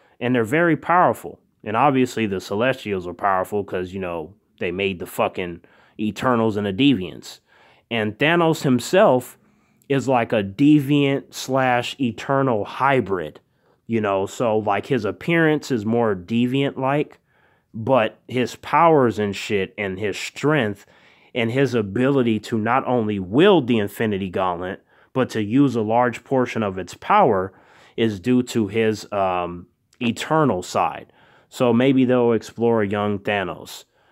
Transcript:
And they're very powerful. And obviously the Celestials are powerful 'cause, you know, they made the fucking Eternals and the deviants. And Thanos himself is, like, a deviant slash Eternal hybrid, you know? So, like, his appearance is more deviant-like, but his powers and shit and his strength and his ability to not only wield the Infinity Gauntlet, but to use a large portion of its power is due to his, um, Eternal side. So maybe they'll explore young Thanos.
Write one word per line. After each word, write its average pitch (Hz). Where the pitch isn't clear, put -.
And 120
they're 117
very 156
powerful. -
And 107
obviously 127
the 95
Celestials 104
are 87
powerful 98
'cause, 92
you 98
know, 85
they 92
made 95
the 87
fucking 92
Eternals 113
and 104
the 101
deviants. 95
And 107
Thanos 160
himself 131
is, 131
like, 120
a 110
deviant 139
slash 127
Eternal 131
hybrid, 98
you 113
know? 98
So, 110
like, 104
his 123
appearance 156
is 110
more 113
deviant-like, 131
but 113
his 120
powers 147
and 101
shit 95
and 95
his 101
strength 135
and 113
his 131
ability 117
to -
not 117
only 107
wield 135
the 120
Infinity 101
Gauntlet, 92
but 127
to 113
use 120
a 117
large 113
portion 123
of 95
its 90
power 107
is 110
due 123
to 117
his, 110
um, 90
Eternal 120
side. -
So 123
maybe 131
they'll 120
explore 113
young 104
Thanos. 98